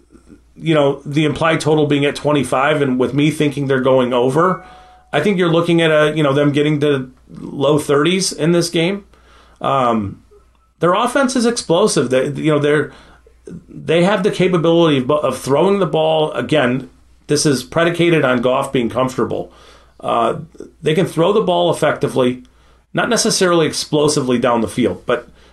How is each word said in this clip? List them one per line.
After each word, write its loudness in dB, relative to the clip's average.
you -2
know, 2
the -2
implied 0
total 2
being 2
at -2
twenty-five, 0
and 0
with 0
me 2
thinking -2
they're 0
going 2
over, 0
I 0
think 0
you're 0
looking 2
at 2
a, 2
you 0
know, 2
them 2
getting 0
to -2
low -2
thirties 0
in 0
this 0
game. -2
Um, -2
their 2
offense 0
is 2
explosive. 0
They, 0
you -2
know, 2
they're, 0
they 0
have 0
the 0
capability 2
of, -2
of -2
throwing 0
the 0
ball. 0
Again, -2
this 0
is 0
predicated 0
on 2
Goff -2
being 0
comfortable. -4
Uh, -2
they -2
can 2
throw 0
the 2
ball 0
effectively, -2
not -2
necessarily 2
explosively 0
down 0
the -2
field, -4
but, -4